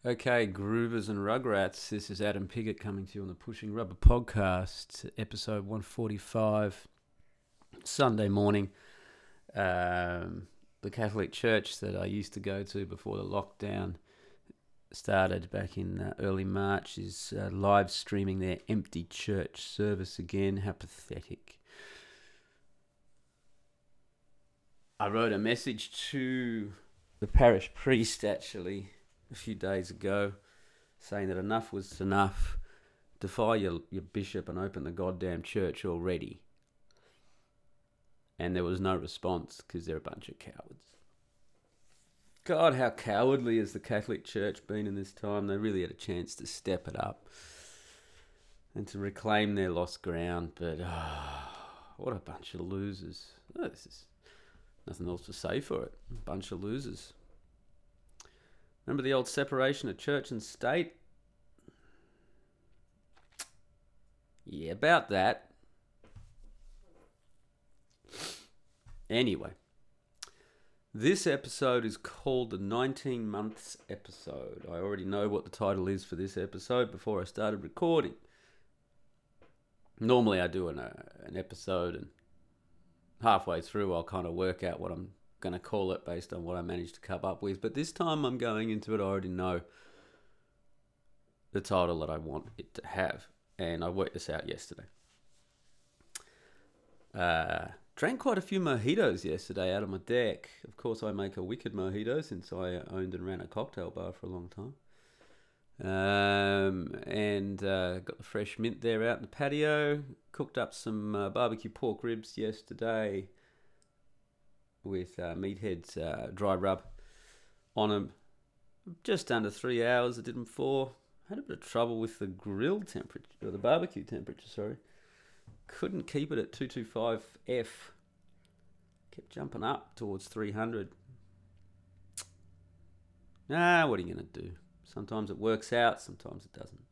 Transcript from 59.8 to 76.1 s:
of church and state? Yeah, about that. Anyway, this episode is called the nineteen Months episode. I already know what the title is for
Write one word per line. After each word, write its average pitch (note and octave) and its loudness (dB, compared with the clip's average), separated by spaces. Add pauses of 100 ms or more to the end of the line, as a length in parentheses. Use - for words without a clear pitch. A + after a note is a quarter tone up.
of F#2 -6
church C#3+ -2
and A2 -6
state? E3 -2 (3500)
Yeah, D#2+ -8
about D3+ 4
that. G2 2 (3500)
Anyway, A2+ 2 (1400)
this D3+ 4
episode C3+ 2
is A2 -2
called B2+ -2
the F#2+ -4
nineteen A#2+ 0
Months G#2+ -6 (140)
episode. - -12
I E2+ -6
already F#2+ -2
know G2+ 2
what G2+ 0
the - -14
title G2 2
is G2 0
for - -8